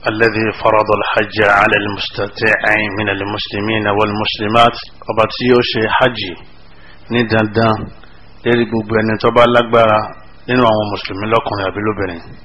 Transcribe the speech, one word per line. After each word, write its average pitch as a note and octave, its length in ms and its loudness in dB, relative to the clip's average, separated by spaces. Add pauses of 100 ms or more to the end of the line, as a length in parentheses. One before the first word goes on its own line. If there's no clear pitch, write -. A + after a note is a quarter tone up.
الذي A2 480 0
فرض G#2+ 400 2
الحج G#2 460 -2 (100)
على G2+ 300 4
المستطيع G#2 800 -2 (340)
من G#2 160 -4
المسلمين G#2 800 -4
والمسلمات. G#2+ 920 0 (240)
Ọba A2 240 0
tí A#2 220 -4
ó B2 140 6
ṣe A#2+ 260 -2
hajj B2 340 0 (840)
ní A#2 180 -2
dandan A2 540 2 (640)
lérí A#2+ 240 0
gbogbo A2 300 -4
ẹni A2 200 2
tó A2+ 160 0
bá A#2+ 140 6
lágbára A#2 540 4 (420)
nínú B2 200 0
àwọn A2 260 2
Mùsùlùmí G2+ 400 -8
lọ́kùnrin A2 400 -2
àbí F#2+ 140 -4
lóbìnrin. G2 420 -4 (220)